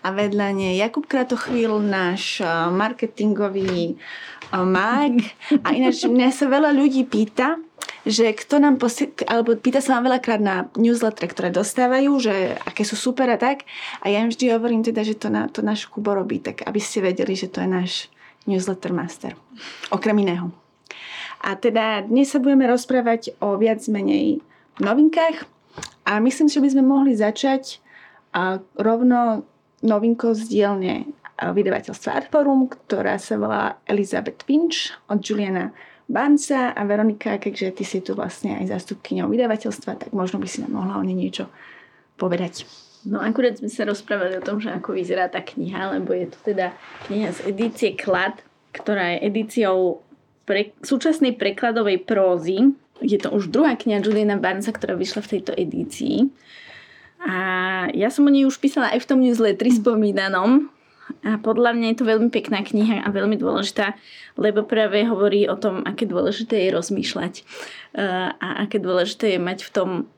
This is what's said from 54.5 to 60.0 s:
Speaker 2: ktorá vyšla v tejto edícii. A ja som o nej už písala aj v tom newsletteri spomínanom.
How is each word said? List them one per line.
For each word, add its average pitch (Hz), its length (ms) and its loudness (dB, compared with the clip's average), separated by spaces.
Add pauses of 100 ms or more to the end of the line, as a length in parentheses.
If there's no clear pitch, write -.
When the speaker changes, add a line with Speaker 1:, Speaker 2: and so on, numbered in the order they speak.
Speaker 2:
ktorá 202 240 -6
vyšla 185 320 -6
v - 80 -16
tejto 185 240 -6
edícii. - 720 -2 (920)
A 190 140 -4 (580)
ja 214 160 2
som 285 160 4
o 285 40 6
nej 277 160 6
už 269 120 0
písala 277 360 0
aj 247 80 0
v - 60 -16
tom 262 100 4
newsletteri 226 560 4
spomínanom. 208 960 4 (560)